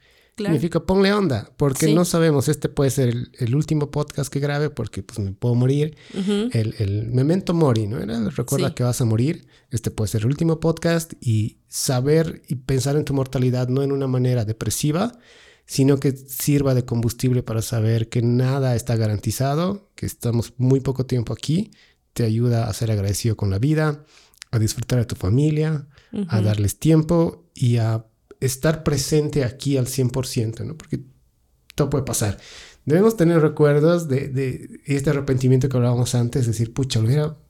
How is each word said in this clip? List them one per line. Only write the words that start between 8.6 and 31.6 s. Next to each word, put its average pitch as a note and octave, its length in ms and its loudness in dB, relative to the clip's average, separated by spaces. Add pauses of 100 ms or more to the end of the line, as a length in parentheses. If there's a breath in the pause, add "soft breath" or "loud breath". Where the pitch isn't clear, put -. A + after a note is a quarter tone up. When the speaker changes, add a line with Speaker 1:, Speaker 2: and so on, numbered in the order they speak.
Speaker 1:
Sí. E3 60 -4
Speaker 2:
que - 80 -2
vas B2 180 0
a B2 40 2
morir, A2+ 420 0 (240 soft breath)
este A#2 200 -4
puede G#2 160 -4
ser A2 140 -2
el G#2+ 60 0
último D#3+ 320 0
podcast E3 600 0
y A2 480 -2
saber D3 800 0
y - 80 -6
pensar C3+ 400 -2
en D3+ 100 0
tu C#3 80 -4
mortalidad B2+ 540 0
no C3 160 0
en C#3 80 0
una C#3 160 -2
manera B2+ 380 0
depresiva, D3 640 -2 (540 loud breath)
sino C3+ 340 2
que C#3 140 0
sirva C#3 600 0
de B2 120 0
combustible B2 580 0
para A2+ 180 -4
saber A2 480 0
que B2 120 -2
nada B2+ 540 2
está A#2 200 -2
garantizado, C3 1000 -2
que - 100 -8
estamos A2+ 520 -4
muy C3 220 4
poco B2+ 260 -4
tiempo A#2+ 280 -2
aquí, D#3+ 380 -2 (420 soft breath)
te B2 100 -2
ayuda A#2 440 0
a G#2+ 60 -4
ser A2+ 180 -4
agradecido G2+ 460 0
con G2+ 120 -2
la F#2+ 100 0
vida, D3+ 460 0 (440 soft breath)
a A#2 100 0
disfrutar A#2+ 400 0
de A2+ 60 0
tu - 100 -8
familia, D3+ 720 0 (400 soft breath)
a C#3 120 0
Speaker 1:
Ujú. G#2 60 2
Speaker 2:
darles G2+ 340 0
tiempo D#3+ 760 2
y A#2+ 240 0
a A2+ 280 -2 (360)
estar D#3 420 -2
presente D3 640 0
aquí C#3 320 -2
al A#2+ 100 0
cien B2 220 0
por B2+ 160 -2
ciento, A2 400 -4
¿no? - 100 -10
Porque - 280 -10 (720)